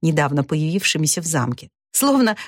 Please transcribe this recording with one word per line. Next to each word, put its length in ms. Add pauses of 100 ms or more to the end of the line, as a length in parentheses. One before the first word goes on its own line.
недавно 420
появившимися 800
в 40
замке. 440 (220)
Словно 460 (100)